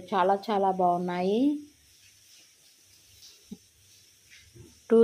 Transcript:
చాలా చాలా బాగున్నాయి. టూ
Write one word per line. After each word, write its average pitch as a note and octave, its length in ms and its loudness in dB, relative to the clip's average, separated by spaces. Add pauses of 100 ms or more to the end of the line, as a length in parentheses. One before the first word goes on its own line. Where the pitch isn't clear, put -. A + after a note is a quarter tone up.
చాలా F#3+ 360 0
చాలా G3 320 -2
బాగున్నాయి. F3+ 680 -2 (3500)
టూ A3+ 180 2